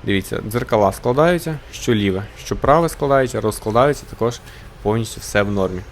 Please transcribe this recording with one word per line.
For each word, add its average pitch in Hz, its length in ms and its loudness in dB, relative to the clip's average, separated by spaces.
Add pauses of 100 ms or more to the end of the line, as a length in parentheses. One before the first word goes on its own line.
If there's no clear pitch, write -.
Дивіться, 98 460 -2
дзеркала 110 420 2
складаються, 160 680 0 (140)
що - 200 -2
ліве, 101 300 0 (220)
що 104 100 -4
праве 156 340 4
складаються, 135 520 0
розкладаються, 110 680 2
також 120 300 -2 (420)
повністю 110 400 -2
все - 200 0
в 101 100 0
нормі. 95 280 0 (120)